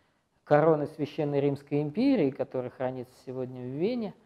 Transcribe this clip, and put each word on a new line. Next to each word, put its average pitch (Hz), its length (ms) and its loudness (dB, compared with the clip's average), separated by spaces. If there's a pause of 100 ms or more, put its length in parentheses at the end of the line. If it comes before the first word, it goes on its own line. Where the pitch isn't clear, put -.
(460)
короны 151 420 4
Священной 143 540 -2
Римской 143 400 0
империи, 175 500 2
которая 127 380 -4
хранится 127 440 -6 (120)
сегодня 127 360 -8
в 123 40 -8
Вене, 185 480 -4 (120)